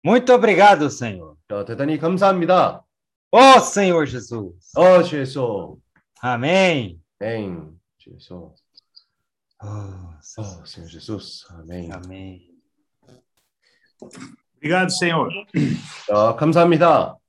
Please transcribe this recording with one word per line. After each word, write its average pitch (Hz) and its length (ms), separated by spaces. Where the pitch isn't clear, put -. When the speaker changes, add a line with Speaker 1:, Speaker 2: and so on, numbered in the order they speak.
Speaker 1:
Muito 247 300
obrigado, 202 520
Senhor. 95 500
Speaker 2:
자, 101 160
대단히 139 320
감사합니다. 175 880
Speaker 1:
Ó 220 80
Senhor 180 480
Jesus. 113 720
Speaker 2:
어, 180 280
주 147 160
예수. 117 580
Speaker 1:
Amém. 127 800
Speaker 2:
아멘. 92 580
주 - 200
예수. 85 360
Speaker 1:
어, 101 60
Speaker 2:
어, 92 1000
Senhor 82 240
Jesus. 92 640
아멘. 85 400
Speaker 1:
아멘. 92 480
Speaker 3:
Obrigado, 175 340
Senhor. 165 400
Speaker 2:
자, 104 280
감사합니다. 160 800